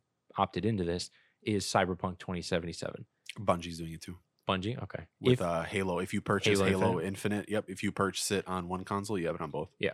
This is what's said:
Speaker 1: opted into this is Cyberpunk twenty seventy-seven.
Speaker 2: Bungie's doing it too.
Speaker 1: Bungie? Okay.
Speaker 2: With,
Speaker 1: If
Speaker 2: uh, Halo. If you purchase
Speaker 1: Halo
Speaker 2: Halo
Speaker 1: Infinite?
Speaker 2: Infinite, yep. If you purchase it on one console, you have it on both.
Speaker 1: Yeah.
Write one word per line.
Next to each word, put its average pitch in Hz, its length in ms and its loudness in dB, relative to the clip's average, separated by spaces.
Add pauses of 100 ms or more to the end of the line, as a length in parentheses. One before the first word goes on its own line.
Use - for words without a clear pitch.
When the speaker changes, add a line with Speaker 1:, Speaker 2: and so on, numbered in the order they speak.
(380)
Speaker 1:
opted 92 280 0
into 107 180 2
this 85 260 -2 (320)
is 104 240 0
Cyberpunk 92 520 2
twenty 87 240 -6
seventy-seven. - 640 -4 (320)
Speaker 2:
Bungie's 87 400 0
doing 82 160 -8
it 80 80 -12
too. 90 160 -12 (300)
Speaker 1:
Bungie? 98 340 0
Okay. 92 240 -8 (140)
Speaker 2:
With, 123 140 6
Speaker 1:
If 123 80 4
Speaker 2:
uh, 85 220 2
Halo. 92 360 0
If 92 140 -4
you 101 80 0
purchase 101 380 4
Speaker 1:
Halo 95 100 4
Speaker 2:
Halo 95 180 4 (140)
Speaker 1:
Infinite? 87 60 -2
Speaker 2:
Infinite, 101 420 -2
yep. 104 180 -2
If 95 160 -8
you 101 80 0
purchase - 400 0
it 92 160 0
on 92 200 -4
one 92 160 -4
console, 101 340 -2
you 85 100 -2
have 78 80 0
it 82 60 -8
on 80 100 -4
both. 76 180 -6 (100)
Speaker 1:
Yeah. - 140 0